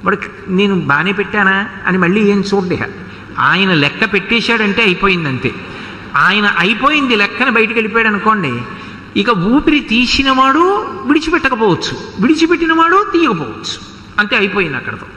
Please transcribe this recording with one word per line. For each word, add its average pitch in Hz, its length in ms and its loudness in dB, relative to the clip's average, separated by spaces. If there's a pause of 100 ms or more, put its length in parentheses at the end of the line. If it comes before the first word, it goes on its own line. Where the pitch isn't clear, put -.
వాడికి 202 180 -2 (260)
"నేను 196 320 2
బానే 151 320 0
పెట్టానా?" 196 540 0 (200)
అని 185 120 0
మళ్ళీ 202 320 2
ఏం 202 140 0 (100)
చూడ్డు 180 200 0
ఇహ. - 80 -4 (560)
ఆయన 180 360 4
లెక్క 151 380 0
పెట్టేశాడంటే 220 720 0
అయిపోయిందంతే. 170 720 0 (640)
ఆయన 202 420 2
అయిపోయింది 247 580 2
లెక్కని 208 340 0
బయటికి 220 240 2
వెళ్ళిపోయాడు 220 340 0
అనుకోండి, 196 540 0 (540)
ఇక 202 140 0
ఊపిరి 247 500 2
తీసినవాడు 269 920 2 (320)
విడిచిపెట్టకపోవచ్చు, 262 920 0 (220)
విడిచిపెట్టినవాడు 330 920 2
తీయకపోవచ్చు, 156 680 -2 (400)
అంతే 208 180 0
అయిపోయింది 190 400 -2
అక్కడతో. 110 300 -10 (100)